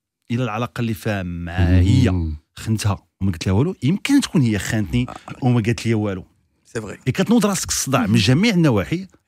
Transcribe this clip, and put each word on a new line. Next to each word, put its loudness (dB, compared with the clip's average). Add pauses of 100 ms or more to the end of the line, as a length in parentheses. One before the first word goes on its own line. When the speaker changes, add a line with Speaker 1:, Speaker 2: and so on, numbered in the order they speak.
(320)
Speaker 1:
الا -2
العلاقه -6
اللي -2
فيها -4
معاها 0
هي 4
Speaker 2:
مم. -2 (180)
Speaker 1:
خنتها -2 (240)
وما 0
قلت -6
لها 2
والو، 0
يمكن 2
تكون 0
هي 2
خانتني -2
Speaker 3:
آه. -14 (260)
Speaker 1:
وما 2
قالت -2
لي 0
والو. -4 (400)
Speaker 3:
سي -10
فغي. -14 (100)
Speaker 1:
إي 0
كتنوض 2
راسك -4
الصداع 0
من 2
جميع 2
النواحي. 2
Speaker 3:
ما -10 (200)